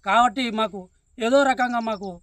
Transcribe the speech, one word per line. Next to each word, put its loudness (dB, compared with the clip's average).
కాబట్టి 2
మాకు -4
ఏదో 2
రకంగా 0
మాకు -6